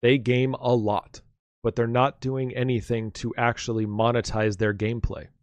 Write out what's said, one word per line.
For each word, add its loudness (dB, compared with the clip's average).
They 6
game 0
a 0
lot, -2
but -2
they're 2
not 2
doing -4
anything 0
to -8
actually 0
monetize 0
their 0
gameplay. -4